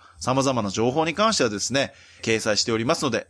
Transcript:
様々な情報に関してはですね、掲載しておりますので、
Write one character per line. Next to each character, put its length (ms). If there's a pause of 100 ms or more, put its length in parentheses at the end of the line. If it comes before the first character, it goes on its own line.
(200)
様 220
々 200
な 80
情 220
報 120
に 100
関 200
し 40
て 60
は 60
で 80
す 140
ね、 200 (300)
掲 160
載 180
し 80
て 60
お 80
り 60
ま 100
す 80
の 80
で、 200